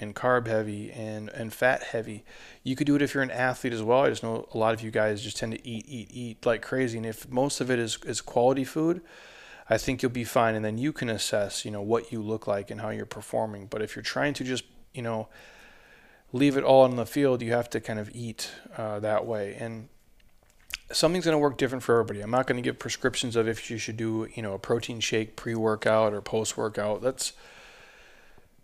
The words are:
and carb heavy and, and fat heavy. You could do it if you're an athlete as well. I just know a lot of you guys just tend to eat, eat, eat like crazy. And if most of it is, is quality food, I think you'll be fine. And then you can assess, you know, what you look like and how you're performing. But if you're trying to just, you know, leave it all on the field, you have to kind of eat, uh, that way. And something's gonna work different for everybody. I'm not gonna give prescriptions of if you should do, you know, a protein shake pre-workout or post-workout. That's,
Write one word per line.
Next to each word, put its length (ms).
and 160
carb 300
heavy 440
and, 380
and 240
fat 300
heavy. 420
You 120
could 120
do 100
it 60
if 100
you're 100
an 80
athlete 440
as 80
well. 220
I 40
just 140
know 320
a 20
lot 160
of 80
you 100
guys 300
just 160
tend 160
to 160
eat, 180
eat, 240
eat 360
like 160
crazy. 340
And 80
if 240
most 320
of 100
it 80
is, 280
is 160
quality 420
food, 380
I 80
think 240
you'll 100
be 140
fine. 300
And 100
then 140
you 120
can 200
assess, 560
you 40
know, 120
what 280
you 120
look 240
like 240
and 100
how 80
you're 160
performing. 600
But 160
if 120
you're 80
trying 300
to 100
just, 220
you 80
know, 260
leave 240
it 80
all 200
on 120
the 80
field, 380
you 100
have 180
to 100
kind 180
of 160
eat, 360
uh, 260
that 260
way. 340
And 300
something's 320
gonna 140
work 180
different 260
for 160
everybody. 220
I'm 100
not 160
gonna 140
give 180
prescriptions 580
of 120
if 220
you 80
should 180
do, 380
you 80
know, 100
a 60
protein 420
shake 340
pre-workout 800
or 80
post-workout. 800
That's, 320